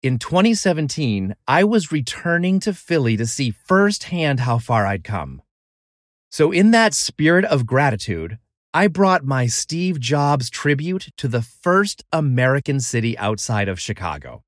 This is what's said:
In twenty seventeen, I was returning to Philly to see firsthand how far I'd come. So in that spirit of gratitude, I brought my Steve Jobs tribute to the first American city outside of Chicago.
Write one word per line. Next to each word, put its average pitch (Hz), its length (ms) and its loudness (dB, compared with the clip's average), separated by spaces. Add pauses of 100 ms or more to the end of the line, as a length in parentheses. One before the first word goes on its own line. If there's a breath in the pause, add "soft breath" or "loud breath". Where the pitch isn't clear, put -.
In 127 160 0
twenty 196 340 2
seventeen, 143 840 -2 (100)
I 151 160 4
was 208 300 2
returning 170 640 0
to 196 160 -2
Philly 135 420 0
to 113 80 -2
see 117 280 -4
firsthand 180 880 0
how 120 180 0
far 117 260 0
I'd 98 200 -4
come. 73 380 -8 (880)
So 156 220 2
in 208 220 6
that 226 200 4
spirit 170 520 2
of 131 220 0
gratitude, 107 720 -2 (340)
I 190 140 4
brought 180 360 2
my 131 220 0
Steve 165 540 -4
Jobs 143 500 0
tribute 151 560 -2 (120)
to 139 100 -4
the 117 120 0
first 190 640 -2 (100)
American 139 680 0
city 117 360 -2
outside 104 520 -4
of 92 100 -6
Chicago. 73 680 -10